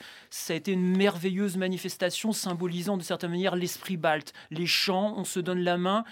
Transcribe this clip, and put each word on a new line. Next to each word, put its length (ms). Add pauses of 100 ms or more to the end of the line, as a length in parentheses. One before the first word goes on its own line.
(300)
ça 240
a 20
été 160
une 240
merveilleuse 640
manifestation 760
symbolisant 640
de 60
certaine 300
manière 240
l'esprit 420
balte. 360 (180)
Les 160
chants, 500
on 60
se 160
donne 220
la 180
main, 320